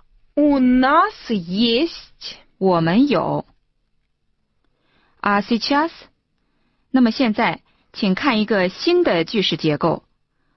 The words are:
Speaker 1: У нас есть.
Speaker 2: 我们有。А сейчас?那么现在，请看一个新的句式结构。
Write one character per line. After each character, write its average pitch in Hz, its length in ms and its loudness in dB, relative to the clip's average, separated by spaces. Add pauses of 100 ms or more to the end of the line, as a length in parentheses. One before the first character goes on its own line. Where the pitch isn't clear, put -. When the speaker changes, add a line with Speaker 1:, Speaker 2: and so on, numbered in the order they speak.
(360)
Speaker 1:
У 285 240 2
нас 262 520 2 (180)
есть. 233 1040 -4 (220)
Speaker 2:
我 185 240 2
们 190 260 2
有。 156 380 -2 (1700)
А 202 220 0
сейчас? 277 500 -2 (1000)
那 262 100 2
么 226 100 2
现 226 220 0
在， 202 280 -2 (300)
请 190 240 -2
看 240 240 -2
一 214 60 0
个 190 240 0
新 349 340 0
的 175 200 0
句 196 180 -4
式 185 160 -2
结 151 200 -2
构。 156 260 -2 (540)